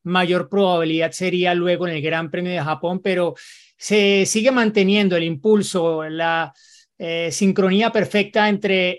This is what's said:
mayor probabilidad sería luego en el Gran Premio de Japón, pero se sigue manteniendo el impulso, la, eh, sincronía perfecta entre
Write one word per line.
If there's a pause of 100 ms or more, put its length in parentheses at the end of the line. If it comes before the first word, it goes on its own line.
mayor
probabilidad
sería
luego
en
el
Gran
Premio
de
Japón,
pero (420)
se
sigue
manteniendo
el
impulso,
la, (440)
eh,
sincronía
perfecta
entre